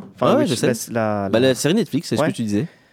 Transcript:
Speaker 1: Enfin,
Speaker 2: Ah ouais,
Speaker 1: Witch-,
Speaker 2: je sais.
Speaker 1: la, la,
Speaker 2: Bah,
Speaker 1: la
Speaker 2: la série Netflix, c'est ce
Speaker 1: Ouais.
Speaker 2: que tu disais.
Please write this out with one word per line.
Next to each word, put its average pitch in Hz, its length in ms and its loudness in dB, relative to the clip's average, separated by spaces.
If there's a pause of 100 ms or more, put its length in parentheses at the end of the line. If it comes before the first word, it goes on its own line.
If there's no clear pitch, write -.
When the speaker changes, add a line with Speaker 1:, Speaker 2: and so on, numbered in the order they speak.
(160)
Speaker 1:
Enfin, 147 160 2
Speaker 2:
Ah 233 60 4
ouais, 311 60 2
Speaker 1:
Witch-, 226 60 0
Speaker 2:
je 127 60 -2 (180)
sais. - 180 -10
Speaker 1:
la, 107 320 0
la, 98 60 -4
Speaker 2:
Bah, 110 100 2
Speaker 1:
la 131 100 4
Speaker 2:
la 127 60 2
série 147 200 0
Netflix, 156 340 -2
c'est 117 80 0
ce 127 40 2
Speaker 1:
Ouais. 156 100 0
Speaker 2:
que - 40 -8
tu 123 80 -6
disais. 107 240 0 (260)